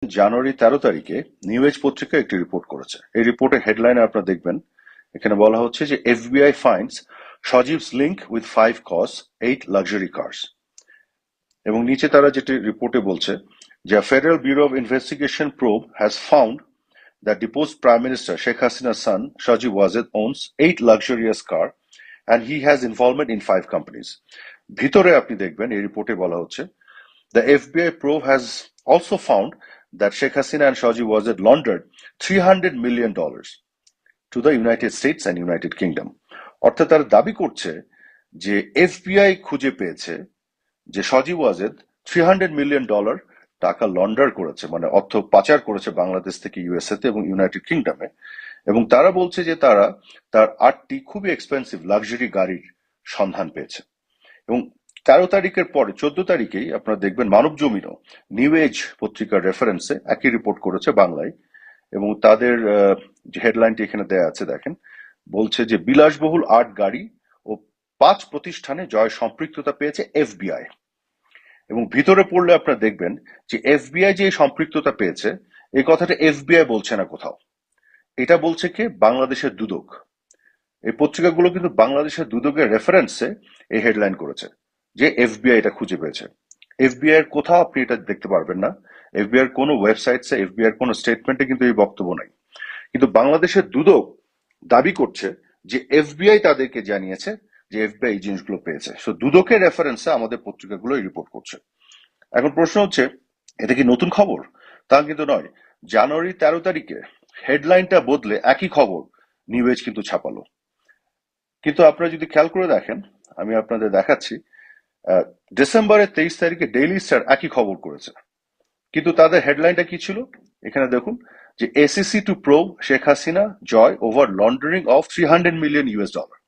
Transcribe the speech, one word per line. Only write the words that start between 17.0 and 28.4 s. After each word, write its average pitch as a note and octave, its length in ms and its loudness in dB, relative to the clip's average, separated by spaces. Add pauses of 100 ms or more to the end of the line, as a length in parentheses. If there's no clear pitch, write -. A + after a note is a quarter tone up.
that G2+ 160 -2
deposed - 400 -6
Prime A#2+ 220 4
Minister B2+ 340 -6
Sheikh - 240 -4
Hasina's B2 480 -2
son G2+ 120 0 (260)
Sajib A#2 260 2
Wazed G2+ 420 0
owns A2 260 -4 (220)
eight E3+ 180 2
luxurious A2+ 640 2
car F2 240 -4 (600)
and A#2 160 4
he C3 140 -8 (100)
has D3 160 4
involvement B2 480 0
in A2 100 -4
five F#2+ 260 -2
companies।" - 420 -10 (640)
ভিতরে F3 440 4
আপনি A#2+ 200 0
দেখবেন, G2 360 -6
এই G2+ 100 -4
রিপোর্টে G#2 320 -6
বলা F2+ 220 -4
হচ্ছে, F2 300 -10 (680)
"The A2+ 80 4
এফবিআই C#3+ 460 2
probe D3+ 380 -4
has C3+ 180 2 (420)